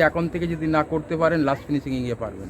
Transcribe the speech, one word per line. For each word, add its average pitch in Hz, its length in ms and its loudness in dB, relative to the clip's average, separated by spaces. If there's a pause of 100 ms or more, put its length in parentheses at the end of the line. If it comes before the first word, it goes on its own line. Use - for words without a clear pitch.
এখন 165 260 2
থেকে 170 200 -4
যদি 160 200 -2
না 156 160 4
করতে 160 340 -2
পারেন, 160 220 4
লাস্ট 139 280 0
ফিনিশিংয়ে 135 340 -2
গিয়ে 120 140 -2
পারবেন 95 340 -8